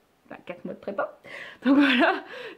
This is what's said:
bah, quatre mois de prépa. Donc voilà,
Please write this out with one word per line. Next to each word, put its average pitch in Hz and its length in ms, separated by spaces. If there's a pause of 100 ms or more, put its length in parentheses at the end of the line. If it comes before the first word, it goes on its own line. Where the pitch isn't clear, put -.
(300)
bah, - 160
quatre 175 180
mois - 120
de - 40
prépa. - 400 (460)
Donc 269 140
voilà, 277 340 (440)